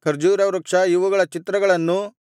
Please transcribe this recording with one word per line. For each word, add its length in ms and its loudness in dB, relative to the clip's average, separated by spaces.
ಖರ್ಜೂರ 420 0
ವೃಕ್ಷ 280 -4
ಇವುಗಳ 360 2
ಚಿತ್ರಗಳನ್ನೂ 760 -2